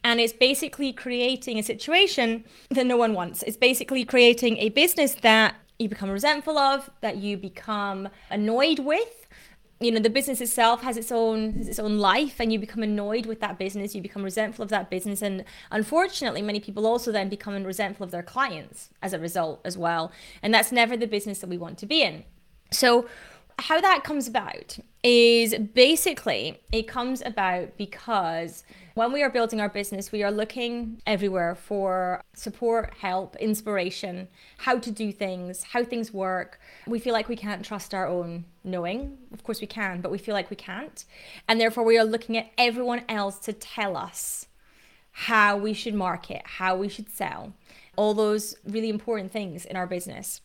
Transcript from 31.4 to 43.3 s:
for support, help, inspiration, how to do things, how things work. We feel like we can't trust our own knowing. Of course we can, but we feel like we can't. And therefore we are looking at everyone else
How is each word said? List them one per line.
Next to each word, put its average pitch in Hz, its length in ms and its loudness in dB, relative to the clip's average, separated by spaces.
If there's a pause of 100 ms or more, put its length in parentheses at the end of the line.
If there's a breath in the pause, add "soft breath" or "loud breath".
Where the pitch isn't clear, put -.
for 185 680 -2 (120)
support, 226 640 -2
help, 185 380 -4
inspiration, 190 880 -4 (300 soft breath)
how 254 220 0
to 226 120 -8
do 208 200 -4
things, 185 520 -8
how 240 200 -2
things 233 300 -6
work. 185 460 -4 (280 loud breath)
We 233 120 -4
feel 233 140 -2
like 214 160 0
we 240 60 -4
can't 208 280 -8
trust - 300 -10
our 185 140 -2
own 170 380 -4 (180)
knowing. 196 540 -6 (160)
Of 220 100 -20
course 220 180 -8
we 208 60 -10
can, 190 340 -6
but 180 100 -6
we 196 60 -4
feel 208 160 -6
like 190 160 -4
we 202 60 -10
can't. 208 500 -12 (420 loud breath)
And 226 120 4
therefore 226 240 2
we 226 140 8
are 220 80 6
looking 226 320 -2
at 226 200 -6
everyone 240 500 0
else 202 320 -4